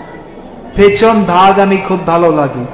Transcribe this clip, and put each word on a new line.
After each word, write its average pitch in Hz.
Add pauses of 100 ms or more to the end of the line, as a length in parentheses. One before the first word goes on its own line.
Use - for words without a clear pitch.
(760)
পেছন 202
ভাগ 185
আমি 196
খুব 185
ভালো 170
লাগে, 135 (120)